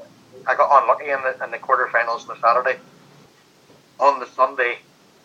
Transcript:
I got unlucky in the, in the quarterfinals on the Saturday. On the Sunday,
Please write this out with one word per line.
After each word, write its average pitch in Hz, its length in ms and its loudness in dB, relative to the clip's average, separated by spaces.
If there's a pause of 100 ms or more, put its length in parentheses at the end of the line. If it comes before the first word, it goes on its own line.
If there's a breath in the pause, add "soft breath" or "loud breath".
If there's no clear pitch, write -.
(480)
I 127 80 0
got 139 280 4
unlucky 147 260 -2
in 135 120 -4
the, 131 220 -6
in 117 80 -10
the 117 60 -10
quarterfinals 117 640 -2
on - 60 -18
the 110 120 -14
Saturday. 123 400 0 (1200)
On 123 200 4
the 120 80 -10
Sunday, 123 520 -2 (440)